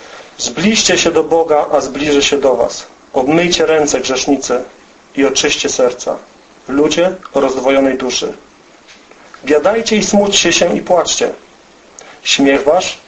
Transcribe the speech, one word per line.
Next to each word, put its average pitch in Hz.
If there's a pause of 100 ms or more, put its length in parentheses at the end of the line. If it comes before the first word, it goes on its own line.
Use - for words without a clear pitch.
(380)
Zbliżcie 190
się 165
do 160
Boga, 156
a 147
zbliży 139
się 143
do 127
was. - (260)
Obmyjcie 160
ręce, 151
grzesznicy, 127 (520)
i 139
oczyście 143
serca, - (500)
ludzie 156 (180)
o 143
rozdwojonej 135
duszy. 120 (1120)
Biadajcie 185
i 202
smućcie 202
się 170
i -
płaczcie. 160 (920)
Śmiech 139
wasz 175 (100)